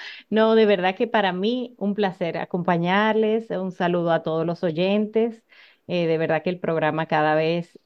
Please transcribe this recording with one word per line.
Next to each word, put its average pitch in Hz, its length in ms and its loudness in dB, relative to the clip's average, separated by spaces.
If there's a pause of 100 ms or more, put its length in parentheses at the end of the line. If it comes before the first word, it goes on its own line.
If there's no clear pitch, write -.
(300)
No, 220 240 4
de 220 120 6
verdad 190 300 2
que 247 100 -2
para 208 260 0
mí 233 460 -4
un 202 160 -2
placer 180 440 -2
acompañarles. 208 1120 0
Un 185 220 -4
saludo 175 400 0
a 165 100 0
todos 160 240 -2
los 170 180 -4
oyentes. 208 800 -2 (440)
Eh, 175 200 -2
de 160 120 0
verdad 160 240 0
que 185 80 -2
el 180 100 -6
programa 156 460 -2
cada 156 280 2
vez 165 520 -2